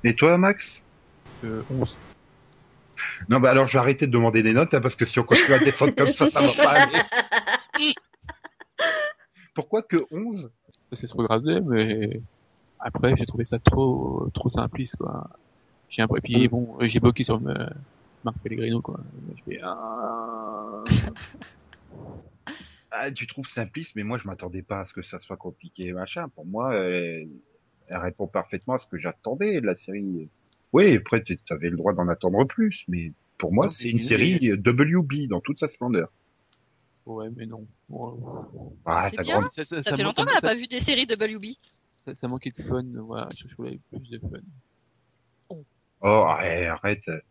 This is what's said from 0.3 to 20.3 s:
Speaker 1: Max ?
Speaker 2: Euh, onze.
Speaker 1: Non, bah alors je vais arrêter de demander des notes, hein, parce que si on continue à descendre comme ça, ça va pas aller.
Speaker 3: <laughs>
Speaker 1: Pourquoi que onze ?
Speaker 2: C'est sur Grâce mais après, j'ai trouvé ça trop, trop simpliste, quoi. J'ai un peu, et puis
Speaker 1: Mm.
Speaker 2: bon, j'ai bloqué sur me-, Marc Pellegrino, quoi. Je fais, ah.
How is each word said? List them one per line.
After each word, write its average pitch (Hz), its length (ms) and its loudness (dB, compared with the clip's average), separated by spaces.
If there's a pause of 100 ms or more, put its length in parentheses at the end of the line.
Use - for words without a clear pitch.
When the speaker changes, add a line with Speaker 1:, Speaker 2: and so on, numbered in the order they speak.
Speaker 1:
Max ? - 440 2 (640)
Speaker 2:
Euh, 110 260 -6
onze. 123 260 -2 (1300)
Speaker 1:
Non, 123 120 6
bah 127 100 8
alors 135 160 8
je - 80 -4
vais 135 40 8
arrêter 135 280 4
de 127 60 0
demander 117 300 6
des 110 120 4
notes, 156 200 4
hein, 135 60 4
parce 123 160 -2
que 117 100 2
si - 140 0
on - 40 0
continue - 300 6
à 131 40 6
descendre 135 360 4
comme 143 120 4
ça, 277 240 4
ça 294 100 2
va 285 120 6 (120)
pas 277 60 6 (100)
aller. 240 1120 0
Speaker 3:
<laughs> - 0 - (1600)
Speaker 1:
Pourquoi 214 280 -4
que 165 280 0
onze ? 185 400 -8 (420)
Speaker 2:
C'est 123 140 -10
sur - 160 -10
Grâce 113 200 2
mais 113 760 0 (580)
après, - 380 0
j'ai 120 100 -2
trouvé 117 180 -6
ça 117 140 -4
trop, 127 720 2
trop - 160 -2
simpliste, 120 480 -4
quoi. - 320 -8 (600)
J'ai - 120 -4
un 110 60 4
peu, - 100 2
et - 20 0
puis 123 260 4
Speaker 1:
Mm. - 40 4
Speaker 2:
bon, 123 300 -4
j'ai 117 200 2
bloqué 123 240 4
sur 117 160 0
me-, 135 140 -4 (680)
Marc 117 140 -4
Pellegrino, 113 420 -4
quoi. - 200 -10 (360)
Je - 60 -20 (100)
fais, 82 100 -12
ah. 110 1200 -10 (2000)